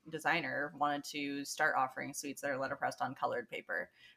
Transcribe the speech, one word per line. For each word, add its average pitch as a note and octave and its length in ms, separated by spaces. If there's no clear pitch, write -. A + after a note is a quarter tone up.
designer D3 680
wanted C#3+ 320
to C#3+ 340
start D3+ 320
offering C3+ 380
suites C#3+ 260
that C#3+ 80
are C3+ 80
letterpressed C3 440
on C3 120
colored A#2+ 360
paper, - 420